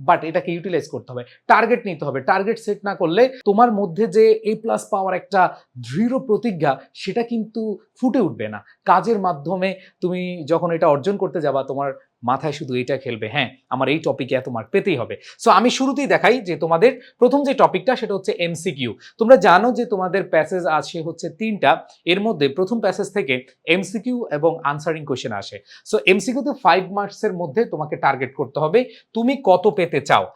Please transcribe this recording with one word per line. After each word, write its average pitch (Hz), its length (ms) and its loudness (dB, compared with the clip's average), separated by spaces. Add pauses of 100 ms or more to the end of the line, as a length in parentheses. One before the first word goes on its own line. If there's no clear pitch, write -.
but 165 180 2
এটাকে 175 280 -4
ইউটিলাইজ 170 380 -4
করতে 127 220 -12
হবে, 120 120 -10 (220)
টার্গেট 226 400 4
নিতে 165 180 -6
হবে। 139 160 -4
টার্গেট 196 380 0
সেট 202 260 -6
না 196 100 -4
করলে 185 340 4 (160)
তোমার 220 280 4
মধ্যে 202 340 -2
যে 220 380 4
এ 214 180 0
প্লাস 214 280 -4
পাওয়ার 190 260 -2
একটা 180 400 0 (220)
দৃঢ় 190 400 -2
প্রতিজ্ঞা 175 600 -2 (140)
সেটা 196 280 -4
কিন্তু 220 560 -6 (220)
ফুটে 254 200 0
উঠবে 113 280 -2
না। 104 160 -12 (200)
কাজের 190 340 2
মাধ্যমে 185 560 -4 (260)
তুমি 180 460 -6
যখন 165 240 0
এটা 165 180 2
অর্জন 151 280 2
করতে 180 240 -4
যাবা 135 240 0
তোমার 139 280 -6 (320)
মাথায় 135 280 0
শুধু 139 220 -8
এটা 127 220 -2
খেলবে, 117 320 -6
"হ্যাঁ, 127 220 -2 (200)
আমার 131 180 0
এই 147 100 0
টপিকে 135 360 -4
এত 127 140 -2
মার্ক 113 220 -8
পেতেই 190 260 0
হবে।" 101 200 -8 (280)
So 226 60 6
আমি 214 200 6
শুরুতেই 269 360 -2
দেখাই 185 340 4
যে 175 160 -4
তোমাদের 165 440 2 (180)
প্রথম 269 240 4
যে 269 120 0
টপিকটা 190 420 2
সেটা 202 180 -4
হচ্ছে 190 180 -4
এমসিকিউ। 151 600 -4 (240)
তোমরা 226 180 8
জানো 196 360 4
যে 226 140 -2
তোমাদের 185 380 -2
প্যাসেজ 170 420 0
আছে 156 360 -2
হচ্ছে 165 280 -8
তিনটা, 165 560 0 (180)
এর 180 160 0
মধ্যে 180 280 0
প্রথম 185 320 -2
প্যাসেজ 196 320 -4
থেকে 135 340 -2 (200)
এমসিকিউ 202 640 -2
এবং 151 340 0
আনসারিং 151 400 -4
কোশ্চেন 131 280 -6
আসে। 101 260 -10 (340)
So 214 140 2
এমসিকিউতে 226 440 0 (120)
ফাইভ 180 300 2
মার্কসের 202 400 -4
মধ্যে 175 320 -2
তোমাকে 156 320 -8
টার্গেট 135 380 -2
করতে 139 260 -6
হবে 170 240 2 (280)
তুমি 233 320 0
কত 180 320 4
পেতে 165 240 -2
চাও। 107 340 2